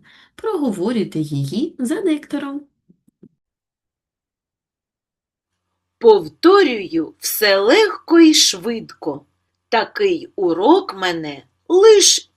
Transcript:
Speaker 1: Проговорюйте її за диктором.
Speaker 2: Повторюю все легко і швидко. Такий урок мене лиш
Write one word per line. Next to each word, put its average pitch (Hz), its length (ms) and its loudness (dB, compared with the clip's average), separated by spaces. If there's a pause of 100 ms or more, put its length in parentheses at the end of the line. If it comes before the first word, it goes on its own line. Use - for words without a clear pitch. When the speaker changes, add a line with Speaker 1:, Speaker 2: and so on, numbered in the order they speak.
(340)
Speaker 1:
Проговорюйте 233 840 -6
її 151 600 -6
за 277 220 -6
диктором. 294 600 -6 (3500)
Speaker 2:
Повторюю 208 1200 2
все 202 400 -2
легко 330 600 2
і 311 140 6
швидко. 175 920 -4 (420)
Такий 202 680 -4
урок 196 580 0
мене 165 500 -8 (240)
лиш 392 680 4